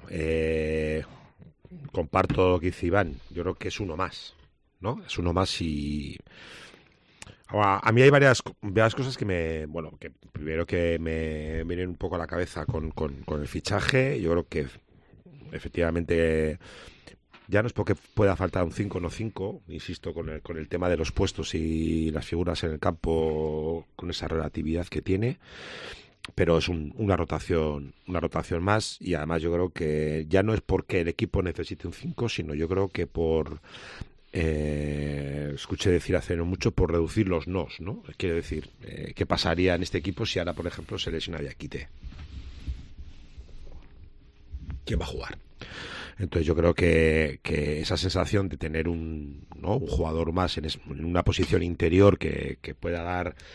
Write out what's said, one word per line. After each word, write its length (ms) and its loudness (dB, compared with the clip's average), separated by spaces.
eh, 960 0
comparto 600 2
lo 100 4
que 60 -2
dice 220 -2
Iván. 280 2
Yo 140 -6
creo 100 -2
que 140 -8
es 120 -6
uno 160 -6
más, 380 -6
¿no? 260 -4
Es 120 -8
uno 140 0
más 300 0
y 560 -4
ahora, 360 4
a 100 4
mí 100 8
hay 80 12
varias 320 8
co-, 200 -12
varias 320 4
cosas 220 -4
que 80 -4
me, 420 0
bueno, 340 -8
que 100 -14
primero 560 -6
que 320 2
me 680 -4
vienen 260 -2
un 60 -8
poco 200 -4
a 20 0
la 80 -4
cabeza 400 -4
con, 240 -2
con, 340 -4
con 160 -2
el 60 -4
fichaje. 760 0
Yo 120 2
creo 160 0
que 180 -2
efectivamente 1080 2
ya 140 4
no 40 0
es 80 -6
porque 200 2
pueda 420 2
faltar 280 0
un 80 -2
cinco, 280 -4
no 100 -4
cinco, 580 -6
insisto, 460 -8
con 160 -6
el, 100 -8
con 160 -10
el 120 -8
tema 200 0
de 80 4
los 160 0
puestos 420 0
y 560 2
las 140 -2
figuras 400 -2
en 80 0
el 60 -6
campo, 1080 0
con 120 -8
esa 200 -6
relatividad 580 -2
que 160 -6
tiene, 360 0
pero 220 6
es 120 2
un, 280 -4
una 200 4
rotación, 800 0
una 140 -2
rotación 420 -2
más, 380 2
y 140 -2
además 280 0
yo 100 0
creo 180 2
que 600 0
ya 120 6
no 120 2
es 80 0
porque 400 0
el 60 -2
equipo 340 0
necesite 440 -6
un 60 -6
cinco, 380 -4
sino 240 -4
yo 140 0
creo 200 2
que 180 -2
por, 540 0
eh, 1200 -2
escuché 360 0
decir 260 4
hace 200 -2
no 100 0
mucho, 240 0
por 200 2
reducir 380 2
los 200 0
nos, 320 -4
¿no? 220 -8
Quiero 200 0
decir, 340 -4
eh, 320 -10
¿qué 120 0
pasaría 480 4
en 80 2
este 160 -2
equipo 260 -4
si 140 -2
ahora, 160 -2
por 120 -6
ejemplo, 320 -8
se 120 -4
lesiona 300 -4
Diakité? 480 -10
¿Quién 160 -2
va 40 -4
a 40 -6
jugar? 300 -8
Entonces 280 0
yo 80 6
creo 200 6
que, 680 4
que 380 0
esa 160 -2
sensación 520 0
de 80 -10
tener 320 -2
un, 580 -6
¿no? 200 0
un 100 -2
jugador 460 0
más 260 0
en 80 -4
es-, 120 -6
en 160 -8
una 200 2
posición 380 4
interior 560 6
que, 420 -4
que 140 -10
pueda 280 -4
dar 320 -2